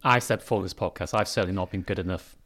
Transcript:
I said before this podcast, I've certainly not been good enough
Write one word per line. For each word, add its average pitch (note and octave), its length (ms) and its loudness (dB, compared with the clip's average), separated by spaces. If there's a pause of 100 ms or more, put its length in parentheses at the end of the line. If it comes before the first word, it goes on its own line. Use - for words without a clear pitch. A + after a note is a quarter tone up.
I B2 180 6
said - 180 0
before G#2 240 0
this F#2 100 -4
podcast, - 400 -4
I've G#2+ 160 2
certainly F#2+ 260 0
not F#2 160 -4
been F#2+ 120 -4
good F#2+ 160 -4
enough F2+ 460 -4